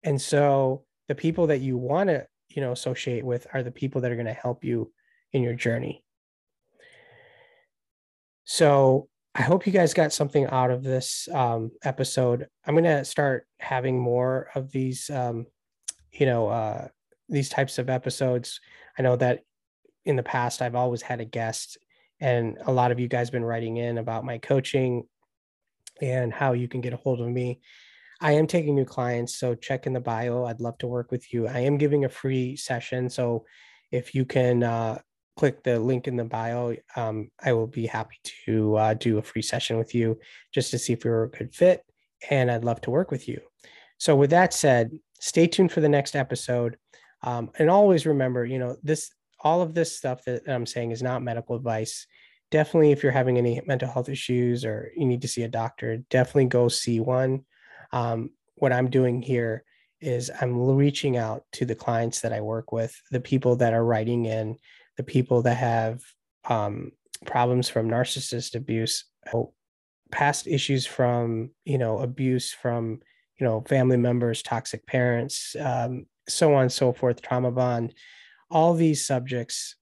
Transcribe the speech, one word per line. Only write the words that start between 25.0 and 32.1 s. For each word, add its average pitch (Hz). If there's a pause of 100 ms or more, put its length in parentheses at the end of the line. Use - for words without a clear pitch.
and 127
how 135
you 123
can 123
get 120
a 117
hold 123
of 120
me. 123 (600)
I 151
am 156
taking 156
new 139
clients, 120
so 123
check 127
in 135
the 127
bio. 120
I'd 120
love 117
to 123
work 120
with -
you. 117
I 127
am 143
giving 143
a 127
free 131